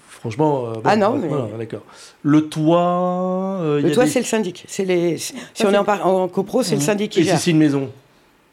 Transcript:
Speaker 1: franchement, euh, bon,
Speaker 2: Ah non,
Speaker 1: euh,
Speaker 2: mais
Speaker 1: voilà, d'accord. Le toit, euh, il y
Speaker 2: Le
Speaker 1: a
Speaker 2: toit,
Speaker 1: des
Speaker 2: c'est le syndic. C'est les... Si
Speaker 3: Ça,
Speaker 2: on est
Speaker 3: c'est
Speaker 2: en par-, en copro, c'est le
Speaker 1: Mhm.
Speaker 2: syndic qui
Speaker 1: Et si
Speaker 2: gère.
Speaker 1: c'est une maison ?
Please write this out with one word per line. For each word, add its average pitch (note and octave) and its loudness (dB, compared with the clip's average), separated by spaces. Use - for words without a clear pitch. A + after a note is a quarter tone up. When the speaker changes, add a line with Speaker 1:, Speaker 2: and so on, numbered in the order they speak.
Speaker 1:
franchement, C3 -2
euh, A2+ -6
bon, A2+ -8
Speaker 2:
Ah G3 4
non, G3+ 2
Speaker 1:
euh, - -2
Speaker 2:
mais E3+ -4
Speaker 1:
voilà, C#3 -2
d'accord. A2 -10
Le D3+ 4
toit, F3+ 0
euh, D3+ 0
il D3 0
y - 0
Speaker 2:
Le E3+ 4
Speaker 1:
a - 0
Speaker 2:
toit, B3 4
Speaker 1:
des D4+ 0
Speaker 2:
c'est C4 0
le A3+ -2
syndic. G#3+ -4
C'est - -6
les... F3 0
Si - -10
Speaker 3:
Ça, - 0
Speaker 2:
on G3 4
est - 4
Speaker 3:
c'est G#3 4
Speaker 2:
en G3+ 2
par-, F3 0
en F#3 2
copro, G3 -2
c'est F3+ -2
le - 0
Speaker 1:
Mhm. C#3+ -2
Speaker 2:
syndic G#3 -2
qui G3 2
Speaker 1:
Et E3 6
si F#3 2
Speaker 2:
gère. E3 2
Speaker 1:
c'est F3 0
une D#3 4
maison ? C#3 2